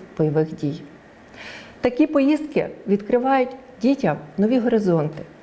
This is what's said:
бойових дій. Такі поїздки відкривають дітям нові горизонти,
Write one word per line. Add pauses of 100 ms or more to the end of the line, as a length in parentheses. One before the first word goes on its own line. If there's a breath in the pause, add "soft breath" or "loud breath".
(200)
бойових
дій. (1000 loud breath)
Такі
поїздки (200)
відкривають (340)
дітям (220)
нові
горизонти, (200)